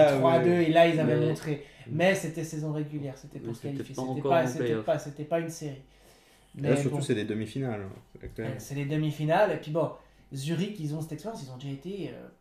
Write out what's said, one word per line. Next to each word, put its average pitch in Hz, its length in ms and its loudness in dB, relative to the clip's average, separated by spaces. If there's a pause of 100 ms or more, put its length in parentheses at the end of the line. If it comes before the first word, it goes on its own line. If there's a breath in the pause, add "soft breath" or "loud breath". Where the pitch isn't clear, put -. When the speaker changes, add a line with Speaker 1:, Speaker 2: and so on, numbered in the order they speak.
Speaker 1:
gagné 143 100 8
Speaker 2:
Ah, 139 60 4
Speaker 1:
trois 131 200 6
deux, 175 100 6 (100)
Speaker 2:
oui. 170 60 6
Speaker 1:
et 156 80 6
là, 170 140 10
ils 160 120 4
avaient 156 200 4
Speaker 3:
Mais 120 100 4
Speaker 1:
montré. - 360 -4 (220 loud breath)
Speaker 2:
Mm. 117 60 -12
Speaker 1:
Mais 175 220 4
c'était 160 280 -4
saison 156 300 -6
régulière, 147 440 -6
c'était 143 220 -16
Speaker 3:
Mais 113 60 -12
Speaker 1:
pour 117 100 -6
se - 60 -14
Speaker 3:
c'était 143 120 -6
pas 139 40 -6
Speaker 1:
qualifier, 127 180 -8
c'était 131 120 -4 (120)
Speaker 3:
encore 139 120 0
Speaker 1:
pas, 131 120 6
Speaker 3:
en 127 40 0
Speaker 1:
c'était 123 180 -2
Speaker 3:
play-off. 113 200 0
Speaker 1:
pas, 151 140 2
c'était 147 240 -10
pas 165 160 0
une 165 100 -4
série. 139 320 -10 (760 soft breath)
Speaker 2:
Et 135 40 -10
là, 139 100 0
Speaker 1:
Mais 135 60 4
Speaker 2:
surtout, 143 200 0
Speaker 1:
bon. 139 40 -2
Speaker 2:
c'est 127 140 0
des 104 100 0
demi-finales, 110 560 -4
hein, 98 140 -10 (260)
c'est - 140 -14
clair. 127 160 -6
Speaker 1:
Euh, 131 80 -8
c'est - 160 -12
les 143 100 -4
demi-finales, 156 680 2
et - 40 -4
puis - 140 -10
bon, 156 180 0 (460 loud breath)
Zurich, 165 440 -4
ils 147 140 -4
ont 160 80 -6
cette 160 120 -10
expérience, 202 300 -10
ils 131 80 -12
ont 127 60 -14
déjà 139 160 -8
été, 170 360 -8
euh, - 180 -14 (140)